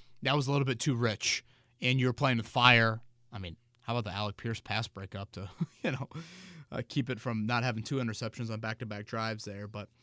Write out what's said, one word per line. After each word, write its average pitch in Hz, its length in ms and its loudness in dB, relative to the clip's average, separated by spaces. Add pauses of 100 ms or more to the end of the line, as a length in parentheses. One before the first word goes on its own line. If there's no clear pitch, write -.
(220)
that 135 120 2
was 139 140 2
a 139 40 2
little 143 120 4
bit 127 160 0
too 139 160 2
rich, 113 480 0 (360)
and 127 200 4
you're 123 120 4
playing 131 260 2
with 110 100 -4
fire. 117 520 8 (320)
I 107 60 -8
mean, 85 180 -8 (240)
how 117 160 -4
about 120 120 -2
the 90 80 -4
Alec 104 200 -2
Pierce 117 240 -6
pass 110 260 -2
breakup 98 460 -10
to, 95 160 -10 (180)
<laughs> - 160 -20
you 208 80 0
know, 127 180 -6 (640)
uh, 131 180 -6
keep 131 220 -2
it 117 80 -2
from 110 280 -2
not 120 180 2
having 113 180 -2
two 139 140 -4
interceptions 113 540 -4
on 110 100 -4
back-to-back 110 460 -6
drives 110 380 -4
there. 101 220 -10
But, 104 220 -10 (140)